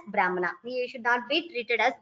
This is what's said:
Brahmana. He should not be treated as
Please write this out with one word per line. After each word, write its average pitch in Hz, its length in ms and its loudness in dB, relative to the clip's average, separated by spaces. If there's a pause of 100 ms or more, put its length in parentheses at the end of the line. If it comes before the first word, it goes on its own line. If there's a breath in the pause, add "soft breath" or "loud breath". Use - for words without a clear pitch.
Brahmana. 180 420 2 (140)
He 247 240 -4
should 240 160 -12
not 240 240 2
be 330 200 0
treated 233 320 -2
as 254 220 4